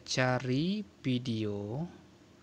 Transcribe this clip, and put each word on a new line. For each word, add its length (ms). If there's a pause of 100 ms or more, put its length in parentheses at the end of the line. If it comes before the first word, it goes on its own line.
cari 800 (220)
video, 800 (580)